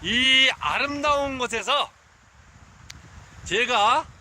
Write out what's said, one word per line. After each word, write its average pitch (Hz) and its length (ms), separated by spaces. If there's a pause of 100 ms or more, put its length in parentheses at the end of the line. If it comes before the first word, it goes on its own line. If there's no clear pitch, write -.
이 262 580
아름다운 285 760
곳에서 233 520 (1600)
제가 233 600 (160)